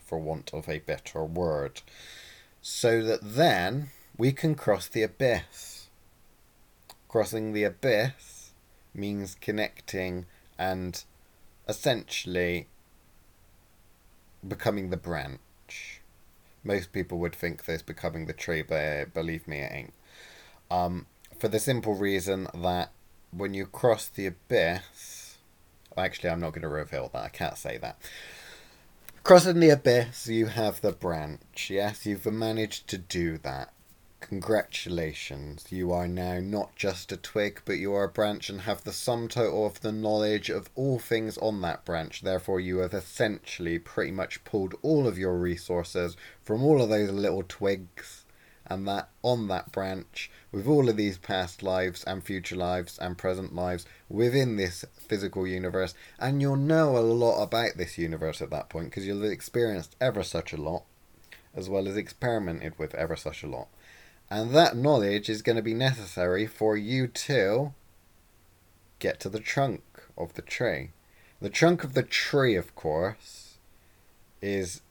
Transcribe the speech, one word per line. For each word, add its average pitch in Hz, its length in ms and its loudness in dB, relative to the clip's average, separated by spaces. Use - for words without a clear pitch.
for 82 140 -6
want 78 340 -6
of 78 160 -8
a 78 120 -4
better - 440 -6
word, 78 560 -2
so 113 440 2
that 110 180 2
then 120 680 2
we 127 140 4
can 156 220 2
cross 101 340 0
the 110 160 2
abyss. - 840 -2
Crossing 110 440 0
the 104 120 2
abyss 113 840 0
means 101 480 -6
connecting 92 840 -4
and 92 460 -4
essentially 90 1000 -2
becoming 95 440 -2
the 92 60 -2
branch. - 1040 -10
Most 98 300 -2
people 90 260 -4
would 85 160 -2
think 82 300 -6
there's 82 160 -4
becoming 82 460 -6
the 80 80 -8
tree, 80 260 -4
but, 78 140 -4
uh, 76 300 0
believe 82 340 -4
me, 73 120 -6
it 67 120 -8
ain't. - 220 -12
Um, 90 360 0
for 110 100 0
the 107 100 2
simple 110 360 0
reason 95 600 0
that 90 360 -2
when 98 240 -4
you 98 100 -4
cross - 440 2
the 98 180 -6
abyss, - 1120 -2
actually, 92 320 -2
I'm 82 120 -2
not 80 120 -4
gonna 80 160 -8
reveal 73 460 -6
that, 58 100 -6
I 64 60 -8
can't - 260 -6
say 60 220 -8
that. - 200 -10
Crossing 175 380 10
the 160 100 12
abyss, 123 580 6
you 113 180 2
have 107 360 0
the 101 100 4
branch, 78 800 -6
yes? 101 340 0
You've 101 220 -4
managed 110 640 -2
to 98 100 -6
do 85 400 -2
that. 67 340 -8
Congratulations, 82 1500 -4
you 90 200 0
are 87 140 0
now 90 340 -2
not 98 360 -4
just 92 340 -4
a 98 60 -6
twig, - 480 -4
but 95 140 -2
you 98 160 -2
are 101 100 2
a 95 40 -2
branch 104 420 -2
and 98 100 -8
have 101 240 -4
the 101 80 -8
sum 117 360 -2
total 107 360 2
of 101 160 -4
the 107 120 -4
knowledge 107 580 0
of 101 240 -4
all 131 240 0
things 113 400 -2
on 104 240 -2
that - 240 -4
branch. 80 340 -4
Therefore, 95 400 0
you 92 180 -2
have 90 140 0
essentially 90 880 -2
pretty 82 320 -4
much - 340 -6
pulled 95 380 -2
all 143 260 4
of 90 80 0
your 92 220 0
resources 87 800 -2
from 110 200 0
all 143 200 6
of 107 80 2
those 104 200 4
little 98 380 0
twigs - 800 -4
and 98 200 -6
that 98 220 -4
on 117 260 2
that 92 240 -2
branch - 580 -6
with 101 160 -4
all 139 220 6
of 104 80 2
these 101 180 2
past 92 460 -4
lives 92 420 0
and 92 180 -6
future 92 340 -6
lives 90 420 -2
and 90 180 -6
present 92 380 -4
lives 90 320 -4
within 120 460 2
this 92 360 -2
physical 98 540 -4
universe, 92 480 -2
and 139 240 0
you'll 139 140 2
know 151 380 6
a 120 60 6
lot 117 420 6
about 113 360 0
this 87 180 -4
universe 80 460 -2
at 69 80 -6
that 76 180 -6
point 82 240 -8
'cause 98 140 -6
you'll 101 160 -2
have 107 100 0
experienced 110 640 -2
ever 127 240 2
such - 300 -4
a 78 60 -8
lot, 78 260 -2
as 95 160 -8
well 98 180 0
as 98 80 -2
experimented 95 840 -2
with 78 160 -6
ever 82 220 -2
such - 260 -8
a 80 60 -10
lot. 62 200 -10
And 110 220 -2
that 147 240 8
knowledge 110 520 4
is 107 140 -2
gonna 113 200 2
be 113 120 0
necessary 107 720 0
for 107 300 2
you 123 320 0
to 123 640 2
get - 220 -2
to - 80 -6
the 107 120 -6
trunk 131 420 -2
of - 180 -8
the - 80 -10
tree. 80 480 -2
The 101 100 -4
trunk 170 320 6
of 135 120 -8
the 131 80 4
tree, 131 520 2
of 87 200 -2
course, - 840 -4
is 98 500 -2